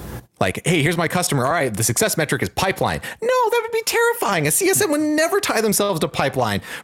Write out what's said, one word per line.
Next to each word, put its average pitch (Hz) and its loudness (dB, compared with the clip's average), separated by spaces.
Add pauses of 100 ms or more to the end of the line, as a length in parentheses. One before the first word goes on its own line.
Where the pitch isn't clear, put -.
(380)
Like, 95 -2
"Hey, 151 2
here's 175 0
my 165 0
customer. 151 0
All 139 2
right, 139 0
the 98 -2
success 120 0
metric 147 0
is 98 -2
pipeline." 131 -2 (180)
No, 453 -2
that 480 2
would 466 -8
be 453 -2
terrifying. 415 0
A 156 2
C 381 2
S 381 2
M 381 4
would 294 2
never 311 2
tie 226 0
themselves 202 0
to 170 0
pipeline, 123 0 (200)